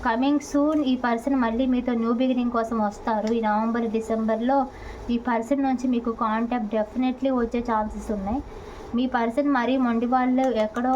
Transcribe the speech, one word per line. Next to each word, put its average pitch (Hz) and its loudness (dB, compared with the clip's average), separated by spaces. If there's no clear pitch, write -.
కమింగ్ 277 2
సూన్ 302 2
ఈ 254 4
పర్సన్ 240 0
మళ్ళీ 226 2
మీతో 247 0
న్యూ 226 0
బిగినింగ్ 247 2
కోసం 226 0
వస్తారు. 214 -2
ఈ - 2
నవంబర్, 226 0
డిసెంబర్లో 220 0
ఈ - 0
పర్సన్ 240 0
నుంచి 254 0
మీకు 233 -2
కాంటాక్ట్ 226 -2
definitely 254 0
వచ్చే 233 -2
ఛాన్సెస్ 214 -2
ఉన్నాయి. 202 -4
మీ 247 0
పర్సన్ 240 0
మరీ 240 2
మొండి 233 2
వాళ్ళు 254 2
ఎక్కడో 240 -2